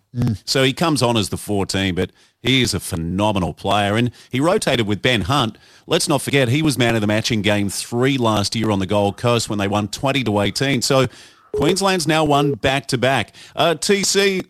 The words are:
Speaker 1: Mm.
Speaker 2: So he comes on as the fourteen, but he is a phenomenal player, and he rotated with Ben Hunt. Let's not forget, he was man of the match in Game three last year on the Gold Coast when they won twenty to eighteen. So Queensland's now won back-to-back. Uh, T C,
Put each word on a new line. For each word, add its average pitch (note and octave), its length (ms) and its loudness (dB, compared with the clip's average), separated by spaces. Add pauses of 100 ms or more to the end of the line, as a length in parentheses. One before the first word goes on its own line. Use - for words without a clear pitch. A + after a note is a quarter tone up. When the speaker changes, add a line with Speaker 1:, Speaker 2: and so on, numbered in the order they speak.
(160)
Speaker 1:
Mm. A#2+ 280 -2
Speaker 2:
So - 180 0
he C3+ 100 2
comes D3+ 300 0
on A#2 140 2
as G2+ 120 0
the - 80 -8
fourteen, F#2+ 580 -2
but F2+ 160 -4 (300)
he B2+ 220 2
is A2+ 120 0
a F2 60 -4
phenomenal F2+ 720 -2
player, G2+ 440 0
and A#2 140 0 (200)
he B2+ 100 -2
rotated D3+ 460 0
with G2+ 160 -2
Ben B2 200 2
Hunt. A2 360 -2 (280)
Let's - 220 0
not C#3+ 140 0
forget, C3 260 0
he D3 140 0
was D3 160 0
man A#2 160 2
of A2+ 80 0
the G#2 40 0
match G#2+ 240 0
in A2 120 -2
Game G2+ 260 0
three B2+ 480 -2
last G#2+ 400 0
year A2 140 -2
on G2+ 80 0
the F#2+ 80 -2
Gold G2+ 300 0
Coast A#2+ 320 0
when G#2 100 -4
they G2+ 100 -2
won G#2 200 -2
twenty C3+ 360 -2
to G#2 160 0
eighteen. B2 420 0
So C3 240 2 (480)
Queensland's F#3 520 0
now D#3 160 2
won C#3+ 300 2
back-to-back. C3+ 840 -2 (200)
Uh, E3 200 2
T G3 280 0
C, G3 480 2